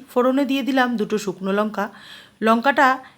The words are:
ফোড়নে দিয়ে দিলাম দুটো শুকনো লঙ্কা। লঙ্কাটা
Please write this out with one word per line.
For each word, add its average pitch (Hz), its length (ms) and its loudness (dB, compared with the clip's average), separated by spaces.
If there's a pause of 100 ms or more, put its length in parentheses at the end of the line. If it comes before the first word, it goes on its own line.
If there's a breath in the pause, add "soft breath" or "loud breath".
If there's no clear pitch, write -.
ফোড়নে 262 380 0
দিয়ে 269 180 -2
দিলাম 262 240 0 (100)
দুটো 214 200 -4
শুকনো 190 360 -6
লঙ্কা। 208 320 -2 (560 loud breath)
লঙ্কাটা 233 460 2 (300 loud breath)